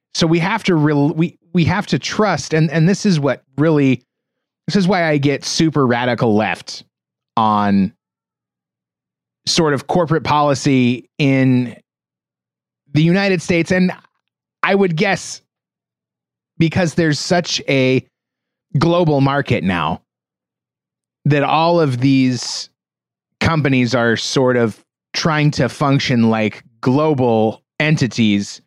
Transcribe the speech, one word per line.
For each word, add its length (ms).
So 120
we 120
have 260
to 120
rel-, 380
we, 240
we 120
have 240
to 100
trust, 560
and, 160
and 180
this 160
is 140
what 240
really, 440
this 80
is 100
why 220
I 100
get 260
super 420
radical 500
left 480
on 560
sort 280
of 140
corporate 360
policy 960
in 580
the 100
United 400
States. 300
And 200
I 120
would 220
guess 460
because 360
there's 240
such 500
a 380
global 420
market 440
now 360
that 180
all 380
of 200
these 680
companies 540
are 220
sort 400
of 260
trying 380
to 180
function 600
like 320
global 840
entities 880